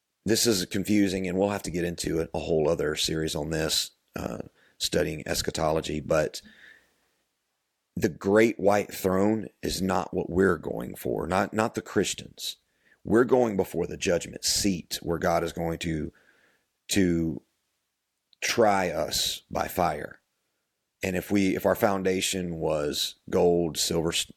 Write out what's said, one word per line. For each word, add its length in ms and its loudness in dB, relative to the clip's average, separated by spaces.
this 220 2
is 180 2
confusing, 640 2
and 100 -2
we'll 120 4
have 140 -4
to 80 -8
get 120 -2
into 360 -2
it, 140 -4
a 60 -2
whole 280 2
other 280 0
series 400 -2
on 160 -4
this, 400 -2
uh, 240 -8
studying 480 -2
eschatology, 720 -2
but 420 0
the 140 2
great 500 4
white 340 2
throne 560 0
is 200 -6
not 320 -2
what 160 -2
we're 280 4
going 380 -8
for, 320 -4
not, 260 0
not 220 0
the 60 -4
Christians. 760 -4
We're 200 4
going 320 4
before 320 -2
the 100 -8
judgment 460 -2
seat 580 -2
where 160 -2
God 260 2
is 100 -4
going 260 -4
to, 320 -4
to 520 2
try 480 2
us 600 -4
by 180 -2
fire. 520 -2
And 120 0
if 140 -4
we, 260 2
if 100 -2
our 100 4
foundation 840 0
was 580 -2
gold, 480 2
silver, 340 0
s-, 260 -4